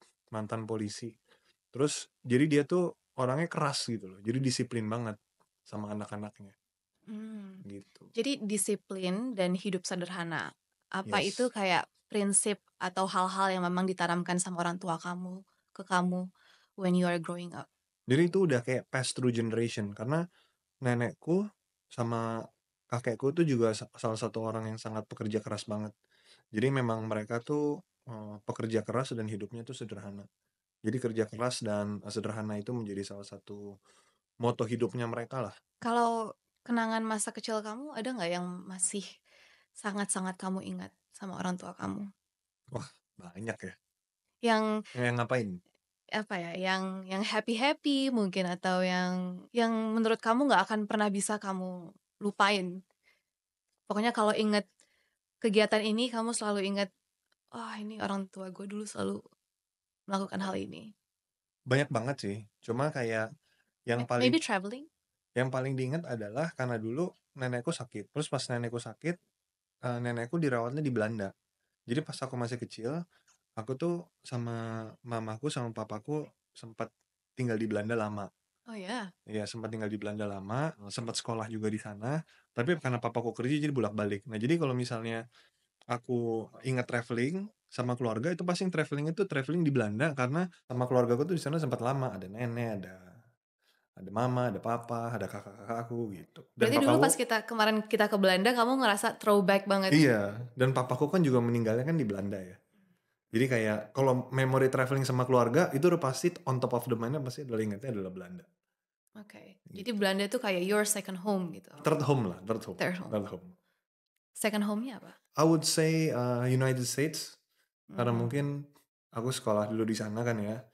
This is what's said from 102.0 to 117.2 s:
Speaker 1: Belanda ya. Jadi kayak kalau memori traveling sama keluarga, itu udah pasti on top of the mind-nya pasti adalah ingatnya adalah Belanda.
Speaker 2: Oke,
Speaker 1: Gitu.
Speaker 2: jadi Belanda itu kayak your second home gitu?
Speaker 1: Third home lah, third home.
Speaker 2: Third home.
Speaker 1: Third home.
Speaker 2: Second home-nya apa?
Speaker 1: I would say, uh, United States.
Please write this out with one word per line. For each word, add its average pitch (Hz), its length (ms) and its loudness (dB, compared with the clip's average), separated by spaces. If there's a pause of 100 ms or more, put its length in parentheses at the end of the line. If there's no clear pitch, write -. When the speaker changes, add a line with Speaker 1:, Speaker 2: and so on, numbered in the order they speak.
Speaker 1:
Belanda 101 320 -2
ya. 92 240 -10 (720)
Jadi 117 160 4
kayak 110 320 2 (160)
kalau 127 360 4
memori 131 360 4
traveling 131 400 2
sama 127 160 2
keluarga, 123 480 6
itu 139 160 4
udah 170 120 4
pasti 139 320 0 (160)
on 131 120 0
top 120 200 0
of - 80 -6
the 123 80 2
mind-nya 117 240 -2
pasti 135 240 -6
adalah 113 200 0
ingatnya 107 320 -4
adalah 95 160 -6
Belanda. 90 340 -14 (720)
Speaker 2:
Oke, 208 480 -20
Speaker 1:
Gitu. 196 160 -14
Speaker 2:
jadi 240 160 -4
Belanda 196 320 2
itu 254 80 0
kayak 196 240 0
your 208 240 4
second 196 400 -2
home 190 240 2
gitu? - 320 -14
Speaker 1:
Third 151 240 4
home 123 240 4
lah, 85 160 -4
third 110 180 -2
home. 90 140 -8
Speaker 2:
Third - 240 0
home. - 100 -10
Speaker 1:
Third 101 220 0
home. 175 120 -10 (840)
Speaker 2:
Second 208 320 0
home-nya 214 380 -4
apa? - 160 -20 (180)
Speaker 1:
I 147 80 4
would 160 220 6
say, 160 480 4
uh, 123 320 2
United 127 400 4
States. - 480 -2 (560)